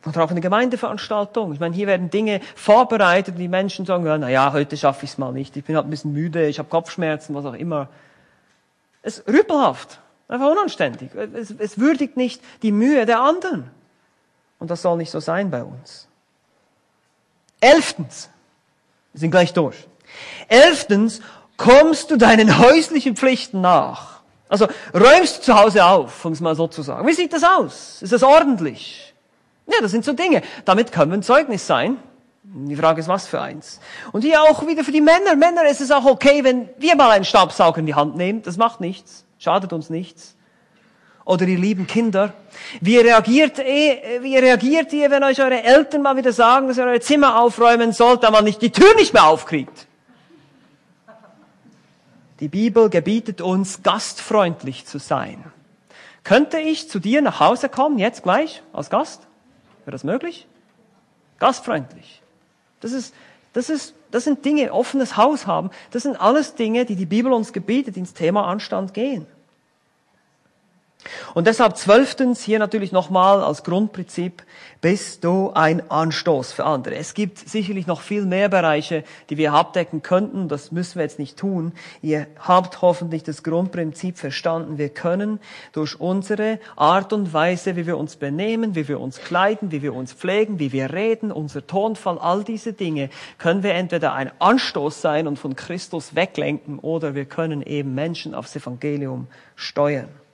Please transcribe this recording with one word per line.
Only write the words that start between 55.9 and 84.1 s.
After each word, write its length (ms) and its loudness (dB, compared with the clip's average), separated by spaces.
Könnte 360 2
ich 300 -6
zu 80 -8
dir 240 0
nach 200 -2
Hause 260 2
kommen, 320 -2
jetzt 240 -4
gleich, 480 -2
als 180 -12
Gast? 380 -6
Wäre 80 -16
das 140 -14
möglich? 420 -8
Gastfreundlich. 840 -6
Das 140 -12
ist, 200 -10
das 180 -6
ist, 260 -8
das 120 -4
sind 220 -2
Dinge, 260 0
offenes 460 -4
Haus 280 2
haben, 260 -4
das 120 -8
sind 180 -6
alles 340 0
Dinge, 300 -2
die 100 -8
die 100 -6
Bibel 280 0
uns 180 -2
gebietet, 460 -6
die 20 -10
ins 140 -12
Thema 340 -2
Anstand 460 -8
gehen. 340 -8
Und 120 2
deshalb 300 2
zwölftens 640 2
hier 180 -2
natürlich 320 -4
nochmal 500 2
als 220 -4
Grundprinzip, 800 -6
bist 420 -4
du 300 -2
ein 360 0
Anstoß 640 -2
für 140 -8
andere. 300 -4
Es 180 -12
gibt 240 -8
sicherlich 500 -8
noch 140 -6
viel 240 -6
mehr 240 0
Bereiche, 560 -2
die 80 -6
wir 160 0
abdecken 480 -2
könnten. 480 -4
Das 220 -10
müssen 240 -8
wir 80 -4
jetzt 160 -8
nicht 180 -12
tun. 340 -6
Ihr 260 -4
habt 420 0
hoffentlich 420 -2
das 200 -12
Grundprinzip 720 -6